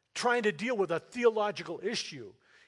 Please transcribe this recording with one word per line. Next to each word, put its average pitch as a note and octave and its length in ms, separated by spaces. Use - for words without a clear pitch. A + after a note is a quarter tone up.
trying A#3+ 300
to G#3 80
deal A3 240
with F3+ 160
a E3 80
theological G#3 840
issue, D#3 520